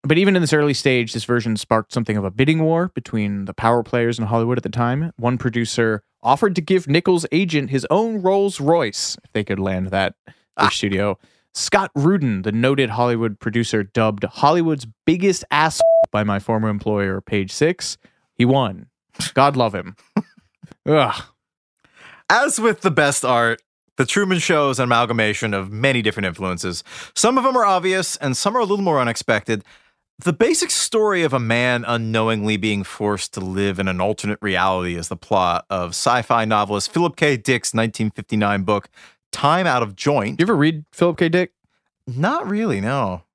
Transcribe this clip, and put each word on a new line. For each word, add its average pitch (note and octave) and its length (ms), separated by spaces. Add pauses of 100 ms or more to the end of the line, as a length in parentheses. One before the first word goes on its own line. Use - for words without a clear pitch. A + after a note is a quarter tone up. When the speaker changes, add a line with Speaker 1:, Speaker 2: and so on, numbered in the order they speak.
Speaker 1:
But D#3 160
even G3 180
in F3+ 60
this D3 100
early D3 220
stage, B2 400
this A2+ 100
version A#2 320
sparked A2 380
something G#2+ 240
of G2 60
a G2 60
bidding C#3+ 320
war E3 320
between G2+ 520
the F#2+ 80
power A#2 280
players A#2 360
in A2+ 80
Hollywood A#2 320
at - 60
the - 40
time. B2 480
One A#2+ 220
producer A2+ 640 (200)
offered D#3 320
to F3 80
give F3+ 260
Nichols' E3+ 440
agent D#3 380
his C3+ 200
own G#3+ 320
Rolls G3 380
Royce C#3+ 640
if - 80
they G#2+ 120
could G2 140
land F#2+ 320
that G2 240 (120)
for - 60 (240)
Speaker 2:
Ah. C#3+ 140
Speaker 1:
studio. G2 480 (360)
Scott - 400
Rudin, C#3+ 480
the G#2+ 100
noted B2+ 380
Hollywood A#2 480
producer, A2+ 440
dubbed G#2 420
Hollywood's D3+ 640 (200)
biggest F3+ 440
asshole D3+ 340 (260)
by G#2+ 140
my G2+ 160
former A2 280
employer, G2+ 520
Page G2 320
Six. - 440 (380)
He A#2+ 100
won. A#2+ 420 (480)
God C#3 220
love A2+ 180
him. F#2 220 (200)
<laughs> - 720
Ugh. C#3+ 360 (1080)
Speaker 2:
As B3 300
with A3 220
the F#3+ 100
best C#3+ 340
art, A#2+ 380 (340)
The C3 100
Truman F#3+ 340
Show D3 300
is B2 100
an C3 40
amalgamation A2+ 720
of F#2+ 160
many A#2+ 320
different G2+ 240
influences. F#2 560 (320)
Some B3 240
of B3 60
them C4 120
are A#3+ 100
obvious, F#3 500
and C3+ 200
some G#3 200
are B3+ 40
a A3+ 40
little G3+ 200
more D#3 160
unexpected. A2+ 600 (560)
The F3+ 140
basic A#3 380
story G#3+ 520
of D3 100
a C3+ 80
man A#2+ 460
unknowingly A2 680
being G2+ 280
forced G#2 500
to - 60
live F#2+ 380
in F#2+ 100
an F2+ 120
alternate G#2 420
reality F#2 540
is E2 120
the F2+ 80
plot F2+ 540
of F2+ 200
sci-fi A#2+ 540
novelist G#2 480
Philip E3+ 240
K. D3 200
Dick's A#2+ 380
nineteen A2 360
fifty-nine G#2 520
book, G2+ 260 (440)
Time E3+ 340
Out B2+ 160
of G2+ 140
Joint. C3 420
Speaker 1:
You E3 60
ever G#3+ 120
read D3+ 360
Philip F3 260
K. E3+ 100
Dick? F3+ 240 (540)
Speaker 2:
Not F#3 420
really, G3+ 320
no. G#2+ 420 (120)